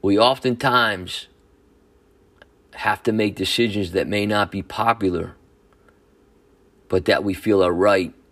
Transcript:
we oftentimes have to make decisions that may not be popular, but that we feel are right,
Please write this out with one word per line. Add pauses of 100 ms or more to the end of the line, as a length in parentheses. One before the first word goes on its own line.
we
oftentimes (1500)
have
to
make
decisions
that
may
not
be
popular, (1500)
but
that
we
feel
are
right, (200)